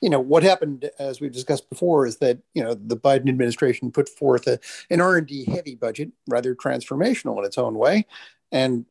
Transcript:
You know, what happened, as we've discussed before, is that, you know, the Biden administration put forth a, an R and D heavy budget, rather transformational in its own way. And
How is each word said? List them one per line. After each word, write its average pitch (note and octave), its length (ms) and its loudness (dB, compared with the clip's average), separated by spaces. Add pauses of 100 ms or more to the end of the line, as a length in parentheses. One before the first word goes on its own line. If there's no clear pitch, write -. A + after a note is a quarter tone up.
You D#3+ 100 2
know, C#3+ 100 4
what D3 220 4
happened, D3 560 2
as C#3 220 -8
we've C#3+ 120 -8
discussed B2+ 360 -4
before, D#3+ 380 2
is A2+ 120 -6
that, B2+ 200 2 (160)
you - 80 -2
know, A2+ 120 -2
the A2 220 -6
Biden C3+ 320 2
administration B2+ 600 0
put A2 180 0
forth C3 380 0
a, B2 120 0 (320)
an F3 100 2
R F3+ 160 4
and D#3+ 100 0
D C3+ 180 -10
heavy D#3+ 300 -4
budget, A#2 360 -6 (160)
rather B2 280 0
transformational C3+ 840 -2
in G2+ 60 -4
its G2+ 140 -6
own A#2 180 -2
way. D#3+ 300 2 (440)
And C3 400 0